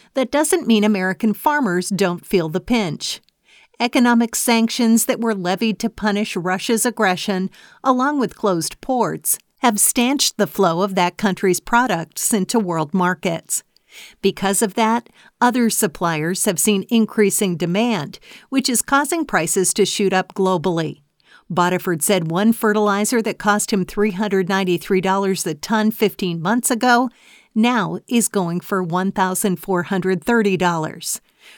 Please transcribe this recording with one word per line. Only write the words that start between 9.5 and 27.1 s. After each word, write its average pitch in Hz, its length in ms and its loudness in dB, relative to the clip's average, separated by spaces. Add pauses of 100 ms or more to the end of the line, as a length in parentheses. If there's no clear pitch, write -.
have 226 200 2
stanched - 580 0
the 208 100 2
flow 175 340 2
of 196 140 -2
that 180 220 0
country's 185 440 0
products 233 720 -2
into 208 260 0
world 165 340 -2
markets. 180 680 -2 (580)
Because 196 400 2
of 208 140 0
that, 226 340 0 (320)
other 240 300 2
suppliers 165 760 -2
have 185 140 0
seen 196 300 2
increasing 208 680 2
demand, 185 600 -2 (300)
which 269 200 0
is 233 140 0
causing 294 420 0
prices 175 480 0
to 208 100 2
shoot 185 300 0
up 185 220 -2
globally. 175 680 -2 (500)
Botiford 175 520 0
said 180 260 0
one 208 240 2
fertilizer 214 680 0
that - 160 -6
cost 208 340 0
him 190 100 0
three 208 280 -2
hundred 190 360 -2
ninety-three 185 540 0
dollars 190 460 0
a 156 80 -4
ton 214 340 0
fifteen 180 500 -2
months 214 300 0
ago 247 400 2 (460)